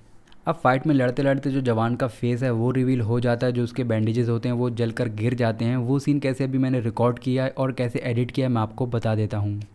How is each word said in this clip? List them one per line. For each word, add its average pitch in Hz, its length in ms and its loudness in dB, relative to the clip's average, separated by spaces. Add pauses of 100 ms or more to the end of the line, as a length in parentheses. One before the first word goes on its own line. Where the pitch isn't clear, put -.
(480)
अब 165 160 -2
फाइट 131 240 2
में 151 80 4
लड़ते 123 280 2
लड़ते 139 280 0
जो 135 100 0
जवान 117 340 2
का 135 120 -2
फेस 120 360 -2
है 127 80 0
वो 117 200 0
रिवील 127 300 2
हो 117 180 0
जाता 120 280 2
है, 123 60 2
जो 120 100 0
उसके 123 200 -2
बैंडेजेस 113 460 2
होते 117 200 0
हैं 123 60 0
वो 123 160 0
जलकर 113 400 -2
गिर 107 220 0
जाते 117 320 0
हैं। 123 120 2
वो 127 220 0
सीन 143 200 0
कैसे 135 240 -2
अभी 131 140 -2
मैंने 131 220 2
रिकॉर्ड 120 400 0
किया 131 240 0
है 131 140 -4
और 131 140 0
कैसे 123 280 -4
एडिट 120 320 -2
किया 131 160 0
है 123 60 2
मैं 113 80 2
आपको 110 260 -2
बता 113 280 0
देता 107 220 -2
हूँ। 104 240 -2 (140)